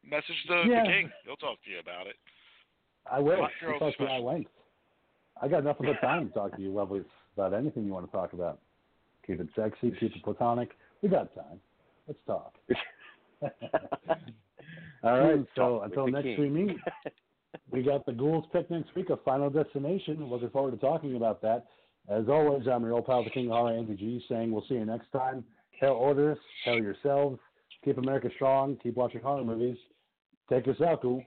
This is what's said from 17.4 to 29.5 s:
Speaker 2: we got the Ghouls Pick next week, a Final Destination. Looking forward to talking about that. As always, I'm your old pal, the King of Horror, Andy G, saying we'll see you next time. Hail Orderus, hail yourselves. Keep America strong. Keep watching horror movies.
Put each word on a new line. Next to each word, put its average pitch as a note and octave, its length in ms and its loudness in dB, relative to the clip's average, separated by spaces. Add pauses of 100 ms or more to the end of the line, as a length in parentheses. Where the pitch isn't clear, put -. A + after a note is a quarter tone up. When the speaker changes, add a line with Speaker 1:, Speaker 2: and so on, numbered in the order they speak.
Speaker 2:
we B2+ 120 -2
got C#3 240 2
the C3 60 -4
Ghouls D3+ 400 0
Pick E3+ 180 -2
next E3 240 -6
week, F3+ 160 -4
a C3+ 80 2
Final C#3 320 2
Destination. D3+ 800 -2
Looking A#2+ 220 -4
forward C3+ 220 0
to A2+ 40 -6
talking C#3 400 0
about A2+ 260 0
that. A2+ 240 0 (420)
As G#2+ 200 2
always, C#3+ 400 4
I'm A#2+ 160 2
your A#2 100 0
old A#2 120 0
pal, B2 180 2
the - 60 -6
King B2+ 160 -2
of A2+ 60 -2
Horror, A#2 240 2
Andy A2 180 -4
G, A2+ 340 -6
saying A2+ 220 -2
we'll G#2+ 180 -2
see C3+ 60 0
you A2 100 -2
next A2+ 280 -6
time. C3 320 -4 (280)
Hail C3+ 200 2
Orderus, C#3+ 460 4 (260)
hail A#2+ 160 2
yourselves. C#3 580 0 (460)
Keep C3+ 140 2
America B2+ 360 0
strong. C3+ 480 4
Keep A#2 140 -4
watching A#2+ 240 0
horror C#3 240 -2
movies. A#2 320 -2 (720)